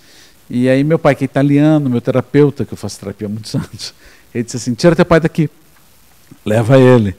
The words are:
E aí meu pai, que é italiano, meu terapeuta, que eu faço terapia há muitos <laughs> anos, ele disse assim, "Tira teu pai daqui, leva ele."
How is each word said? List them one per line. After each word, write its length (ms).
E 180
aí 160
meu 160
pai, 160
que 80
é 20
italiano, 640
meu 120
terapeuta, 640
que 80
eu 40
faço 220
terapia 280
há 20
muitos 260
<laughs> 0
anos, 380
ele 80
disse 140
assim, 160
"Tira 220
teu 100
pai 140
daqui, 300
leva 320
ele." 420